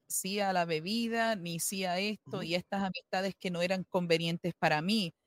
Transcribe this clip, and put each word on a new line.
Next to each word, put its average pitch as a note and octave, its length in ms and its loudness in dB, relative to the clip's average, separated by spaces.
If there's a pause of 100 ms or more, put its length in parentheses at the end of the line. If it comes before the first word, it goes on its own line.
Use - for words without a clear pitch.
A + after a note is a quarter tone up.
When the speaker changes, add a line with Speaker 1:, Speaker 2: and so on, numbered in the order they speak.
Speaker 1:
sí G3 320 -4
a G3 120 2
la F3+ 140 4
bebida, A3+ 720 0
ni E3+ 240 -4
sí F#3+ 240 -2
a F3+ 140 2
esto G#3 400 -2
Speaker 2:
Ujú. F3 40 -2
Speaker 1:
y E3 120 -2
estas G3 300 0
amistades F#3+ 540 -2
que F#3+ 120 -2
no E3+ 120 -2
eran F#3 220 0
convenientes E3+ 760 0
para D#3 240 2
mí". F#3+ 320 -2 (120)